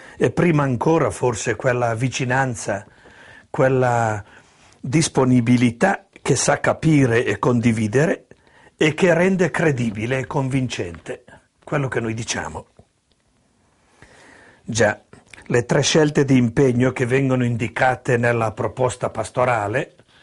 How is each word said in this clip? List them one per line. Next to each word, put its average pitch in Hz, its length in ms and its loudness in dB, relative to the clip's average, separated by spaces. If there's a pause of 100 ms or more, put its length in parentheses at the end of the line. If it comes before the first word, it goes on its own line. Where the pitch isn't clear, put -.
(180)
e 131 140 2
prima 165 320 2
ancora 139 480 0
forse 120 440 -2
quella 120 380 -2
vicinanza, 123 920 -4 (640)
quella 123 760 0 (560)
disponibilità 127 1300 2 (120)
che - 160 0
sa - 240 0
capire 123 680 2
e 104 120 -2
condividere 120 880 0 (500)
e - 200 0
che 175 180 4
rende 180 380 2
credibile 123 640 -2
e 131 80 -6
convincente 127 1000 -6 (380)
quello 143 240 -4
che 123 120 -4
noi 113 160 -4
diciamo. 82 520 -10 (2000)
Già, 110 360 0 (460)
le 123 220 0
tre 147 160 2
scelte 147 420 2
di 131 120 4
impegno 127 540 2
che 127 140 -4
vengono 127 400 0
indicate 120 720 -2
nella 117 340 0
proposta 117 600 -4
pastorale, 117 800 -4 (300)